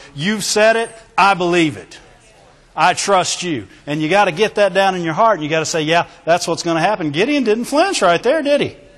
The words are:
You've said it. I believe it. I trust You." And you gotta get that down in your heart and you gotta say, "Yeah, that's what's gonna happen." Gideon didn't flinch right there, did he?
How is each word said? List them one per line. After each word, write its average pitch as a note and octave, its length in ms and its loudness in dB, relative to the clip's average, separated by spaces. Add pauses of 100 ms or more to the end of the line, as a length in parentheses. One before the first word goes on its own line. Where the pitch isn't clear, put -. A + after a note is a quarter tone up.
(160)
You've F#3+ 280 -4
said A3 320 2
it. A3+ 160 -4 (260)
I G3 160 4
believe E3+ 440 0
it. - 200 -20 (800)
I E3 180 2
trust F3+ 480 0
You." C#3+ 280 -6 (180)
And D3+ 140 -4
you D#3 80 -2
gotta G3+ 240 2
get G#3 220 -2
that G3+ 180 2
down F#3+ 220 2
in F3 80 -6
your E3 100 -2
heart G#3+ 220 2
and D3+ 100 -6
you C#3+ 40 -4
gotta D#3+ 160 -2
say, D#3+ 180 -2
"Yeah, D#3+ 240 0 (180)
that's E3+ 200 2
what's E3 160 -4
gonna E3 200 -2
happen." F#3 300 -2
Gideon A#3+ 340 0
didn't A3 200 0
flinch E4+ 360 0
right F3 200 2
there, D4+ 200 0
did C#4+ 180 2
he? E3 160 -4 (220)